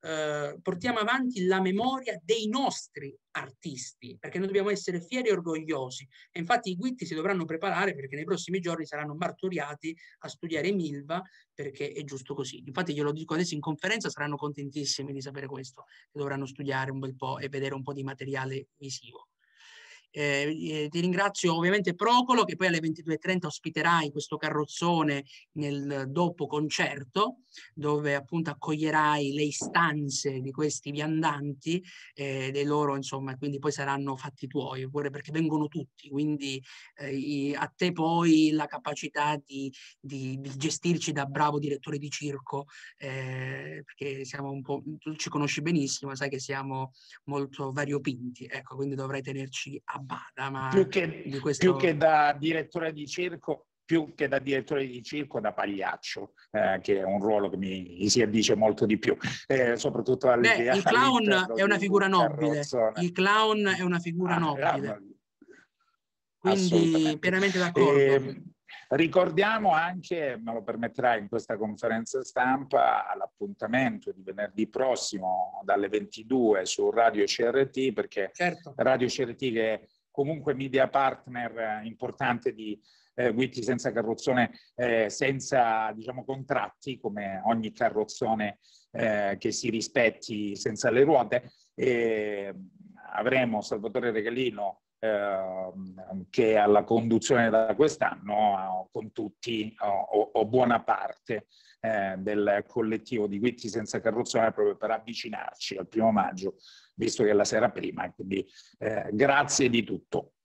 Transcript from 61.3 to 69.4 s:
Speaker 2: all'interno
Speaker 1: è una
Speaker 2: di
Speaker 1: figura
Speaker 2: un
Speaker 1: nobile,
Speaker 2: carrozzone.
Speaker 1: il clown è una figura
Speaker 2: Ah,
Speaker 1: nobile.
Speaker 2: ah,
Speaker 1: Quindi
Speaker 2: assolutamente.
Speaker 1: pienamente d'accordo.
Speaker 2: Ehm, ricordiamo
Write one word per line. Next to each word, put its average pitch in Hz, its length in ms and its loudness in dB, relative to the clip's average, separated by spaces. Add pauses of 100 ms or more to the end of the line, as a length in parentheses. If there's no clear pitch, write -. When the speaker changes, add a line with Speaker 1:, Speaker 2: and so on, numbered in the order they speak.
Speaker 2:
all'interno 185 260 2
Speaker 1:
è 190 60 4
una 202 140 4
Speaker 2:
di 175 60 0
Speaker 1:
figura 196 240 4
Speaker 2:
un 190 40 4
Speaker 1:
nobile, 151 380 4
Speaker 2:
carrozzone. 143 520 0
Speaker 1:
il 175 120 0
clown 208 540 4
è 185 160 0
una 180 180 2
figura 175 340 0
Speaker 2:
Ah, 170 40 2
Speaker 1:
nobile. 151 500 0
Speaker 2:
ah, 104 120 -8 (1400)
Speaker 1:
Quindi 185 380 4
Speaker 2:
assolutamente. 160 440 4
Speaker 1:
pienamente 185 400 2
d'accordo. 143 420 6
Speaker 2:
Ehm, 135 520 2 (360)
ricordiamo 180 840 4